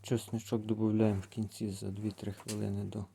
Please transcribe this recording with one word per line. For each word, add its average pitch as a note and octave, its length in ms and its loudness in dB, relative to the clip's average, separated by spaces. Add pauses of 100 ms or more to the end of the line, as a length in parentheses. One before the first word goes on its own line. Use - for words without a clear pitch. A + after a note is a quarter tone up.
Чесничок A2+ 580 0
додаємо A2 560 4
в F#2+ 60 -10
кінці G#2+ 440 -4
за G2+ 160 -6
дві-три G2+ 460 -4
хвилини G#2 500 -2
до G2+ 320 -4